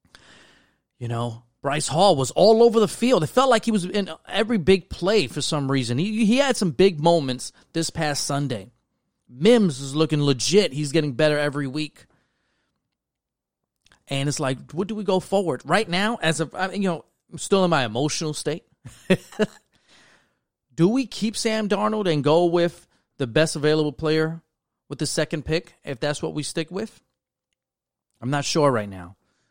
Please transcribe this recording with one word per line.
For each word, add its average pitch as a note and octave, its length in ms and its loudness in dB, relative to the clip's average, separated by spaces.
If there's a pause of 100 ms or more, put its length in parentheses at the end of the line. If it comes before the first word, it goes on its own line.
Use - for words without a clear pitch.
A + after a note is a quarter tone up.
(1000)
You A#2+ 80 -10
know, A#2 360 -6 (180)
Bryce C#3+ 260 -4
Hall F3 280 4
was C3 160 -2
all A3 320 6
over A3+ 160 6
the G#3 80 4
field. A#3 360 2
It C#3+ 40 -2
felt C4+ 220 2
like A3+ 160 2
he A3+ 60 -2
was F#3+ 140 0
in F#3+ 240 -4 (180)
every G#3+ 300 0
big F#3 320 2
play F#3 380 0
for C#3+ 140 -8
some C#3 300 -2
reason. B2 260 0
He, G#3+ 280 0
he A3+ 120 4
had C4+ 200 2
some F#3 140 0
big F3+ 280 2
moments C#3+ 520 0 (220)
this D#3+ 160 -4
past D3+ 360 -4
Sunday. B2+ 460 -4 (560)
Mims D#3+ 540 2
is C3+ 140 -8
looking D3+ 280 0
legit. C#3+ 500 2
He's D3 180 -4
getting D3+ 220 0
better D3+ 240 2
every C#3+ 300 -2
week. D3 380 -10 (2000)
And C#3 220 -4
it's C#3 100 -4
like, C3+ 320 -6
what F3 160 -6
do A3 80 -8
we G#3+ 80 -8
go F#3 160 2
forward? F3+ 460 -2
Right F#3 240 0
now, G3+ 320 -2
as D#3+ 180 0
of, D#3 160 -6
I, F#3+ 160 -6
you G3 160 -2
know, E3 160 -4 (280)
I'm E3+ 60 -14
still F#3+ 280 2
in F3 40 2
my D3 140 2
emotional C#3+ 500 -4
state. D3+ 300 -6 (460)
<laughs> - 1700 -8
Do E3 120 4
we B3 200 0
keep G#3 280 -6
Sam A3 320 -2
Darnold G#3 420 -2
and D3 140 0
go D#3+ 220 4
with E3+ 420 0 (300)
the C#3 100 -2
best D#3 280 0
available D3+ 360 0
player D#3+ 500 -2 (460)
with - 120 -10
the D3 80 -2
second D#3 360 -4
pick, D#3+ 300 -4 (100)
if C#3 160 -10
that's D3 220 -4
what D#3+ 120 -6
we D3+ 100 -6
stick D#3+ 280 -6
with? G3 300 -10 (1200)
I'm A#2+ 80 -6
not C#3+ 160 -2
sure D3 260 2
right G#2+ 160 -2
now. F#2 300 -14 (340)